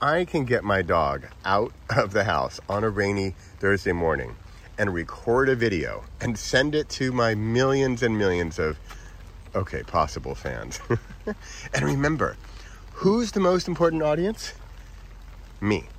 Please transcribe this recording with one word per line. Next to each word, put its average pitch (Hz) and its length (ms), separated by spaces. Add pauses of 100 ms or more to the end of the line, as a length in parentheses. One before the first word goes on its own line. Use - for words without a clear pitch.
I 156 240
can 151 220
get 117 180
my 101 160
dog 78 460 (180)
out 101 380
<laughs> - 120
of 104 200
the 101 100
house 69 340 (120)
on 104 140
a 110 40
rainy 98 460 (240)
Thursday 98 340
morning 76 420 (440)
and 101 160
record 120 560
a 135 40
video 80 500 (180)
and 113 160
send 143 360
it 151 140
to 131 240
my 117 220
millions 127 680
and 113 140
millions 87 420
of, 78 200 (760)
okay, 73 280
possible 71 520
fans. 60 520
<laughs> - 20 (880)
And 139 100
remember, 139 540 (540)
who's 214 400
the 202 80
most 180 280
important 160 340
audience? 170 520 (1040)
Me. 101 240 (140)